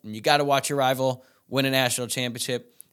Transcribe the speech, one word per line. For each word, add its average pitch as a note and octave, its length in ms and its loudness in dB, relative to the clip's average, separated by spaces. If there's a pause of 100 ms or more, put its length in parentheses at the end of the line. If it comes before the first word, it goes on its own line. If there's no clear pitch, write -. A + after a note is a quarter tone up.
and G#2+ 120 -10
you A2+ 60 -10
gotta D3 220 4
watch C#3 260 0
your C#3+ 80 -2
rival C3 460 0 (240)
win C3+ 180 0
a C3+ 60 0
national B2+ 360 0
championship. B2 680 -6 (180)